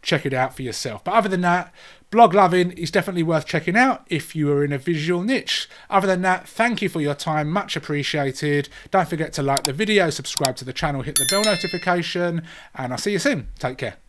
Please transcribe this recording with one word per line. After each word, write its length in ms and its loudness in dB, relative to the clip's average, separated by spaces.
check 240 0
it 80 -2
out 220 -2
for 80 -10
yourself. 400 -8
But 100 -2
other 160 4
than 120 0
that, 300 0
Blog 240 8
Lovin 380 4
is 200 -8
definitely 320 0
worth 220 0
checking 320 0
out 320 2
if 260 -4
you 160 0
are 140 2
in 80 -2
a 40 -2
visual 440 -2
niche. 480 -2
Other 180 2
than 160 2
that, 260 0
thank 320 0
you 80 0
for 100 -4
your 160 0
time, 340 -2
much 280 -2
appreciated. 920 -2
Don't 160 2
forget 260 -4
to 100 -2
like 200 0
the 80 0
video, 380 2
subscribe 480 -2
to 80 -14
the 80 -8
channel, 300 -2
hit 120 -6
the 140 2
bell 140 4
notification, 1000 -2
and 160 -6
I'll 60 -6
see 160 -2
you 60 0
soon. 280 0
Take 180 -4
care. 180 -8